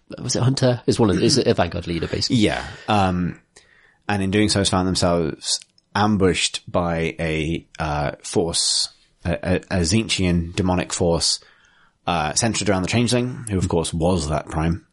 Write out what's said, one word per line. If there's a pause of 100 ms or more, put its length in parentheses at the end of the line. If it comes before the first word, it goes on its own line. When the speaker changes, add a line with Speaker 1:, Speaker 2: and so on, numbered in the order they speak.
(180)
Speaker 1:
Was
it
Hunter?
It's
one
of
the,
it's
a
Vanguard
leader,
basically.
Speaker 2:
Yeah. (220)
Um, (680)
and
in
doing
so,
has
found
themselves (340)
ambushed
by
a, (120)
uh, (100)
force, (360)
a, (100)
a,
a
Tzeentchian
demonic
force, (640)
uh,
centered
around
the
Changeling,
who
of
course
was
that
Prime.